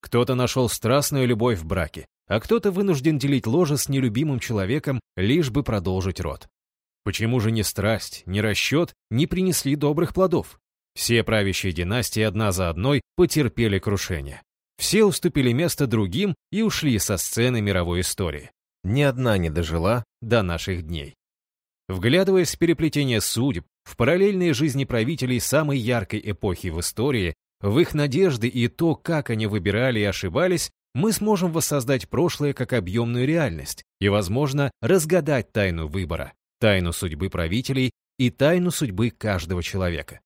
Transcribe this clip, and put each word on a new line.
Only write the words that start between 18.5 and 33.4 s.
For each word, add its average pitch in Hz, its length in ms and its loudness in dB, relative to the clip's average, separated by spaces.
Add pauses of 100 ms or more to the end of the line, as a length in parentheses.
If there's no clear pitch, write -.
Ни 117 180 2
одна 123 360 2
не 87 100 0
дожила 85 560 0 (160)
до 117 220 2
наших 87 400 -4
дней. 78 320 -8 (760)
Вглядываясь 165 640 2
в - 40 -16
переплетение 143 600 2
судеб, 117 440 -2 (200)
в - 120 -20
параллельные 180 580 2
жизни 135 300 0
правителей 127 560 0
самой 143 380 0
яркой 117 460 -2
эпохи 95 440 -4
в 82 120 -4
истории, 110 540 -2 (260)
в 101 180 0
их - 160 2
надежды 147 540 2
и 120 200 0
то, 165 280 0
как 156 340 -4
они 110 160 0
выбирали 107 540 0
и 104 40 2
ошибались, 131 680 0 (240)
мы 196 180 2
сможем 190 400 0
воссоздать 139 560 0
прошлое 143 440 0
как - 200 -4
объёмную 117 540 0
реальность 131 580 -2 (160)